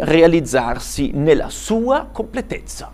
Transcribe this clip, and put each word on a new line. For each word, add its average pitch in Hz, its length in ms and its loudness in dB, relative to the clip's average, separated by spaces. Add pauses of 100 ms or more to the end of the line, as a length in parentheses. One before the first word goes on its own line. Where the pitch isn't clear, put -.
realizzarsi 139 1120 2
nella 143 360 2
sua 240 600 -2
completezza. - 840 -10